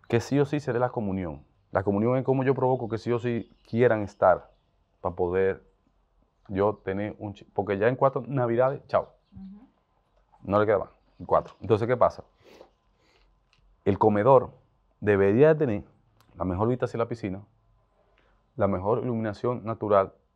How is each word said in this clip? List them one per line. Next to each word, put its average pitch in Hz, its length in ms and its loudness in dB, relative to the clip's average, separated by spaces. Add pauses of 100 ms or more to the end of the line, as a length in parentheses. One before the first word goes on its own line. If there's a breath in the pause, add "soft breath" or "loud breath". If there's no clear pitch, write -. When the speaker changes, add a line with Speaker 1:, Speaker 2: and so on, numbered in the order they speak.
Speaker 1:
que 117 120 2
sí 135 180 -2
o 143 80 2
sí 147 140 -4
se 131 120 -6
dé 117 60 -2
la 123 120 0
comunión? 95 540 -6 (280)
La 98 100 0
comunión 104 340 0
es 131 80 -4
cómo 131 200 0
yo 131 100 2
provoco 127 340 -2
que 110 100 -6
sí 113 120 -6
o 120 80 0
sí 117 340 -4 (160)
quieran 113 340 2
estar 95 480 2 (500)
para 90 160 -4
poder 95 480 -2 (840)
yo 101 300 0
tener 101 420 -8
un 104 160 -12
chi-, - 180 -20
porque 101 240 -4
ya 107 120 0
en 135 80 0
cuatro 139 300 0
navidades, 123 600 -2
chao. - 260 -2 (200)
Speaker 2:
Ujú. 196 360 -20 (760)
Speaker 1:
No 98 160 2
le 107 60 2
queda 104 120 2
más, - 120 -6 (280)
en 87 80 -14
cuatro. - 340 0
Entonces, 110 280 0
¿qué 123 80 0
pasa? 92 280 0 (1600 soft breath)
El 98 140 0
comedor 110 540 4 (480)
debería 101 480 4
de 160 80 4
tener 127 280 -4 (520)
la 87 80 -6
mejor 92 240 0
vista 127 180 -2
hacia 117 120 -8
la 113 100 -2
piscina, 104 340 -10 (1120)
la 101 120 0
mejor 98 340 -2
iluminación 113 640 -4
natural, 104 480 2 (240)